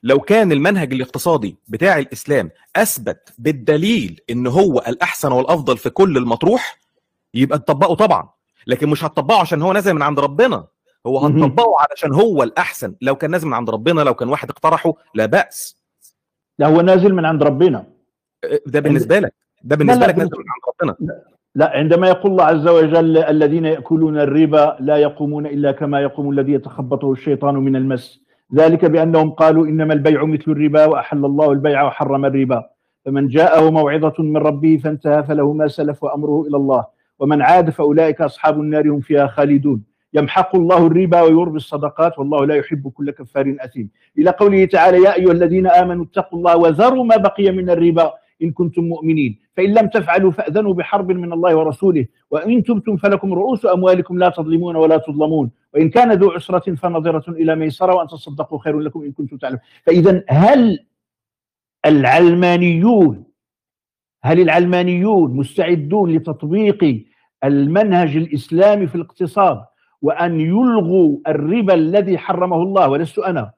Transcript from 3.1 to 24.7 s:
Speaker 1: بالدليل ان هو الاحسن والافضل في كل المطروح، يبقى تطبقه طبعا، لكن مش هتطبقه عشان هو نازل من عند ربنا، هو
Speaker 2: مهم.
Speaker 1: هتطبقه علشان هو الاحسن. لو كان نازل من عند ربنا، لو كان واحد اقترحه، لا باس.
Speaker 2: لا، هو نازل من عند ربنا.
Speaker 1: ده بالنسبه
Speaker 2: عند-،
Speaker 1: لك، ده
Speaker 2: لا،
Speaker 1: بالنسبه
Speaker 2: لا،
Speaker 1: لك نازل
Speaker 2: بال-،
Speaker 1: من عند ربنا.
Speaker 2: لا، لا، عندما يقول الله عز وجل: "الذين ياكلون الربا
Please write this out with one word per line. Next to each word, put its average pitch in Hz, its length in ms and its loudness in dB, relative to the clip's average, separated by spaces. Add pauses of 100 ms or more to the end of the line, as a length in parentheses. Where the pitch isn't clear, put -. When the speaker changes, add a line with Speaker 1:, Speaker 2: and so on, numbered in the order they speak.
Speaker 1:
بالدليل 151 840 -2 (100)
ان 123 160 -4
هو 147 420 0
الاحسن 135 440 -4
والافضل 131 460 0
في 127 120 -6
كل 185 260 2
المطروح، 127 640 -2 (560)
يبقى 135 240 0
تطبقه 160 360 0
طبعا، 175 340 0 (380)
لكن 127 220 -2
مش 151 160 -2
هتطبقه 160 360 0
عشان 160 220 -2
هو 185 100 0
نازل 196 220 0
من 147 80 -2
عند 143 180 -2
ربنا، 143 460 -2 (400)
هو 131 140 -2
Speaker 2:
مهم. 147 220 2
Speaker 1:
هتطبقه 180 380 2
علشان 151 320 -2
هو 175 300 2
الاحسن. 117 580 -6
لو 135 160 -2
كان 151 140 -6
نازل 160 180 -4
من 127 60 -4
عند 113 160 -4
ربنا، 139 300 -2
لو 131 140 0
كان 120 140 -6
واحد 139 220 -6
اقترحه، 160 440 -2 (200)
لا 110 120 0
باس. - 560 -4 (760)
Speaker 2:
لا، 143 80 0
هو 160 140 4
نازل 190 340 4
من 170 100 -2
عند 160 180 0
ربنا. 143 440 0 (800)
Speaker 1:
ده 143 140 -2
بالنسبه 143 360 0
Speaker 2:
عند-، 208 80 0
Speaker 1:
لك، - 80 -8 (300)
ده 143 140 -2
Speaker 2:
لا، - 0 -
Speaker 1:
بالنسبه 247 300 2
Speaker 2:
لا، 180 60 2
Speaker 1:
لك 170 60 0
نازل 160 120 -2
Speaker 2:
بال-، - 80 -14
Speaker 1:
من - 100 -16
عند - 440 -8
ربنا. - 40 -12 (120)
Speaker 2:
لا، - 160 -14 (300)
لا، 135 240 0
عندما 170 300 2
يقول 185 240 0
الله 185 120 2
عز 156 240 2
وجل: 160 500 4
"الذين 156 460 0
ياكلون 156 540 -2
الربا 147 640 2